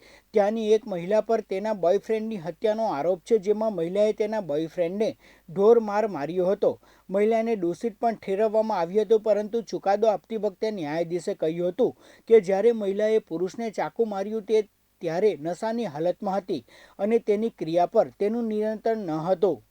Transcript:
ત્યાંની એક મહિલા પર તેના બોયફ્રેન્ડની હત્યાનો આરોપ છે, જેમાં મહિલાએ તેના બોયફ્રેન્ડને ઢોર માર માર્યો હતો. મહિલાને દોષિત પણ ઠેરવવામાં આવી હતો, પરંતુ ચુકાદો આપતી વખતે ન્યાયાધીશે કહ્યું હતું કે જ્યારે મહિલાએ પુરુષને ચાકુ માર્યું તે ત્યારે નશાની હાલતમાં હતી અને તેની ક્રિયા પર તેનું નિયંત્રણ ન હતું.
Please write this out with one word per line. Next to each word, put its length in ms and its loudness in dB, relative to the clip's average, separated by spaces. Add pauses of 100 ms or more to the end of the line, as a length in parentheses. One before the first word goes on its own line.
(340)
ત્યાંની 380 2
એક 160 2
મહિલા 340 0
પર 200 0
તેના 320 -4
બોયફ્રેન્ડની 640 0
હત્યાનો 500 -2
આરોપ 340 -2 (100)
છે, 60 6
જેમાં 360 -2
મહિલાએ 400 0
તેના 280 -4
બોયફ્રેન્ડને 760 -2 (320)
ઢોર 300 6
માર 280 0
માર્યો 400 -4
હતો. 340 0 (280)
મહિલાને 460 0
દોષિત 440 -4
પણ 160 0
ઠેરવવામાં 640 0
આવી 220 0
હતો, 160 4
પરંતુ 440 0
ચુકાદો 460 0
આપતી 300 -2
વખતે 340 -4
ન્યાયાધીશે 600 -4
કહ્યું 360 -2
હતું 280 0 (300)
કે 140 8
જ્યારે 300 2
મહિલાએ 480 0
પુરુષને 500 -4
ચાકુ 360 -2
માર્યું 360 -4
તે 200 2 (400)
ત્યારે 400 0
નશાની 440 -4
હાલતમાં 520 -4
હતી 280 -6 (340)
અને 200 2
તેની 300 0
ક્રિયા 360 0
પર 240 2 (100)
તેનું 280 -2
નિયંત્રણ 500 -2
ન 140 -6
હતું. 600 0